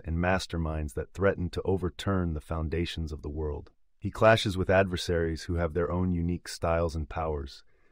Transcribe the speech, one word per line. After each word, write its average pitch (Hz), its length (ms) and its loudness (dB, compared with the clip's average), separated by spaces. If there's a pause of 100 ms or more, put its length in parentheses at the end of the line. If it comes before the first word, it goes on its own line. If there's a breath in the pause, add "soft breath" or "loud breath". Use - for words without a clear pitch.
and 82 120 -2
masterminds 82 760 0
that - 200 -6
threaten 90 360 0
to - 140 -6
overturn 90 720 0
the 76 60 -6
foundations 80 720 -4
of 73 120 -10
the 76 60 -6
world. 73 420 -6 (260)
He 98 140 -6
clashes 110 460 6
with 92 120 0
adversaries 87 760 2
who 87 120 -2
have 85 180 0
their 85 160 0
own 90 240 0
unique 85 360 -2
styles 85 440 0
and 78 160 -6
powers, 78 540 -6 (280)